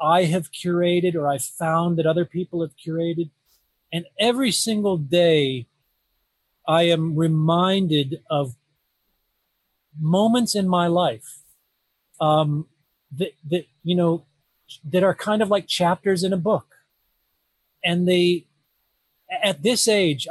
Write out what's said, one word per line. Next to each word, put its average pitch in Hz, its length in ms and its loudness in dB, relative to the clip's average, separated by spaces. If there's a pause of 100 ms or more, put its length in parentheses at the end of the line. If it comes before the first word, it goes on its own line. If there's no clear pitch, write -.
I 170 220 4
have 170 260 -2
curated 175 640 0
or 147 140 -2
I've 143 160 -2
found 170 520 -2
that 160 100 0
other 160 180 0
people 175 380 -8
have 156 140 -8
curated. 165 540 -6 (640)
And 170 140 -6 (120)
every 240 320 0
single 202 480 -2
day, 147 680 2 (1000)
I 165 140 4
am 165 320 0
reminded 160 1120 0
of 143 280 -4 (1400)
moments 208 580 2
in 190 120 0
my 175 200 2
life, 170 500 -2 (840)
um, 151 460 0 (500)
that, 175 160 -6 (160)
that, 170 180 -4 (180)
you 175 100 0
know, 170 300 0 (600)
that 180 200 0
are 185 100 2
kind 214 280 -2
of 208 60 -2
like 202 200 0
chapters 180 560 0
in 190 80 0
a 190 40 -2
book. 180 380 -2 (1120)
And 175 220 0
they, 175 400 2 (960)
at 185 200 -2
this 226 240 0
age, 180 440 0